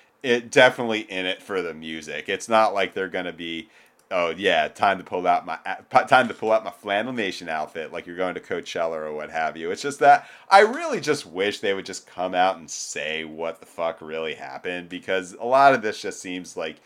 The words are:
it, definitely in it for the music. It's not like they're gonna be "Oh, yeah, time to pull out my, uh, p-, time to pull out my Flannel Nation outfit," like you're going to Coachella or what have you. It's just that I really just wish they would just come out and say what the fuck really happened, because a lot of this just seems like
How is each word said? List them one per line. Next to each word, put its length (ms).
it, 280
definitely 500
in 240
it 160
for 200
the 120
music. 540
It's 220
not 240
like 200
they're 140
gonna 240
be 380
"Oh, 180
yeah, 380
time 300
to 60
pull 220
out 200
my, 200
uh, 100
p-, 320
time 200
to 60
pull 180
out 120
my 80
Flannel 420
Nation 360
outfit," 420
like 140
you're 100
going 200
to 40
Coachella 580
or 160
what 180
have 260
you. 140
It's 100
just 180
that 280
I 120
really 380
just 260
wish 340
they 140
would 120
just 200
come 300
out 220
and 120
say 540
what 360
the 60
fuck 360
really 340
happened, 540
because 440
a 120
lot 280
of 80
this 200
just 200
seems 340
like 300